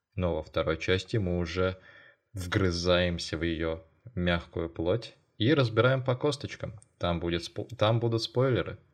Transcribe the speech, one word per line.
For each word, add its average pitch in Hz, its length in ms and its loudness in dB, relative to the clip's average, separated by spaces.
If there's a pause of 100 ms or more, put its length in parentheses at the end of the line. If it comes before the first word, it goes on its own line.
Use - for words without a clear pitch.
(160)
но 87 200 0
во 78 80 -4
второй 82 360 -2
части 95 380 0
мы 87 220 0
уже 90 380 0 (560)
вгрызаемся 87 1040 0
в 78 60 -2
ее 80 400 -2 (320)
мягкую 87 540 -2
плоть 90 460 -2 (220)
и 117 160 4
разбираем 127 500 2
по 127 120 0
косточкам. - 640 -6 (200)
Там 87 220 0
будет 85 240 0
спо-, - 220 -10 (100)
там 113 220 4
будут 113 240 0
спойлеры. 127 560 0 (140)